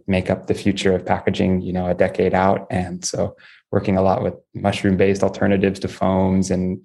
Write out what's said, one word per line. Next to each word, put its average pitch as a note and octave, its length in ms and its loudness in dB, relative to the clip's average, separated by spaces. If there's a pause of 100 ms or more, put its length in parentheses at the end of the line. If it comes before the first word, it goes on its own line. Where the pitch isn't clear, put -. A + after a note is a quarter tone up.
make F#2 200 0
up - 200 -2
the G#2 60 0
future F#2+ 380 0
of F2+ 140 0
packaging, F#2 540 0
you F#2 120 -6
know, F2+ 140 -2
a F2+ 80 0
decade F#2 400 0
out. F#2+ 340 2
And F2+ 360 -6
so - 320 -4 (340)
working G2 260 0
a F#2+ 60 2
lot G2+ 220 2
with F#2 100 -2 (200)
mushroom-based G2 680 2
alternatives G2 560 0
to F#2+ 100 -6
foams F#2+ 640 0
and F#2 340 -2